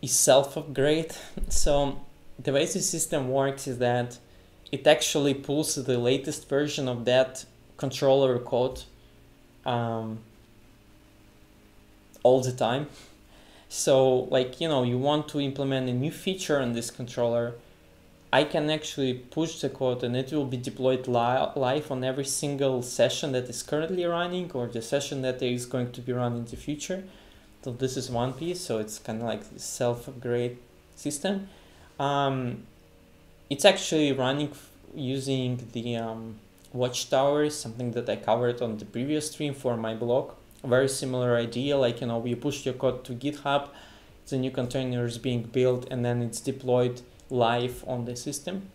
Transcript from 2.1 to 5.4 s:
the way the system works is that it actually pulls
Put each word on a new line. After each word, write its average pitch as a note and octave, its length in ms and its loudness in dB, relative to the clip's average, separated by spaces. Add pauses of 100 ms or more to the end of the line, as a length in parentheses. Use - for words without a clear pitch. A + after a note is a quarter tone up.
the C3+ 140 -2
way C#3+ 120 4
the E3+ 160 -2
system D3+ 500 -2
works C3+ 360 0
is B2+ 120 -4
that B2 400 0 (540)
it C#3+ 140 2
actually D3+ 480 6
pulls D3 400 -2